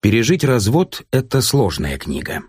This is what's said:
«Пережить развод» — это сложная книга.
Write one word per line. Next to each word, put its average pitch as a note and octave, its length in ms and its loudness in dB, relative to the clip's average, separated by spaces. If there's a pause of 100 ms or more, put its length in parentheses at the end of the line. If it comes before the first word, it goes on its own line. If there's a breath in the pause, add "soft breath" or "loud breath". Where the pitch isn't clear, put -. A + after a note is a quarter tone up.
«Пережить A#2 440 2
развод» — C3 640 0
это C3 320 0
сложная E2 560 -2
книга. - 500 -8